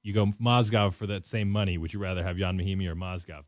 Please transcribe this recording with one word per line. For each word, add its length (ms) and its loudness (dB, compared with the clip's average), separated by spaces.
you 100 -6
go 140 4
Mozgov 680 4
for 140 -8
that 180 -6
same 240 0
money? 260 2
Would 160 -4
you 60 -6
rather 240 -2
have 140 -2
Jan 200 0
Mahinmi 300 0
or 80 -4
Mozgov 540 -8